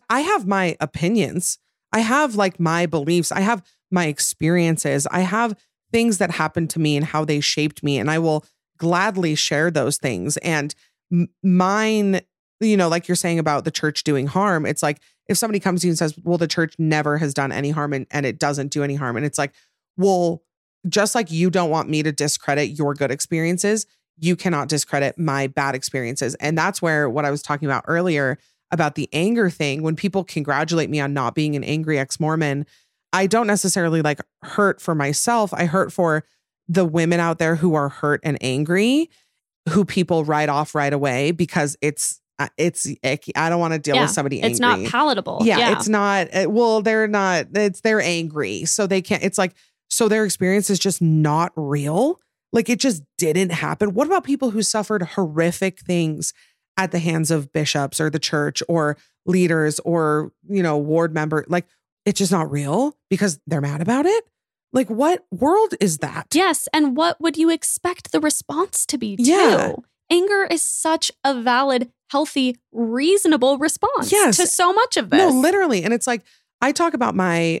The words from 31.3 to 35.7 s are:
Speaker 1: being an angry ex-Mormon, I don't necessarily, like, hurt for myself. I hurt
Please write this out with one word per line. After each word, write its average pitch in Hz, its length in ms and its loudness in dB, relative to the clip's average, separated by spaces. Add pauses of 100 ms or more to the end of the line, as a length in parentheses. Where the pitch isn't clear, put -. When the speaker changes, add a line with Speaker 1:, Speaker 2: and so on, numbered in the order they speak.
Speaker 1:
being 151 220 0
an 135 80 -6
angry 156 340 -2
ex-Mormon, 147 680 -2 (460)
I 190 140 2
don't 220 200 2
necessarily, 170 560 0
like, 147 180 0 (220)
hurt - 380 0
for 170 140 -2
myself. 170 600 0
I - 100 -2
hurt 175 280 0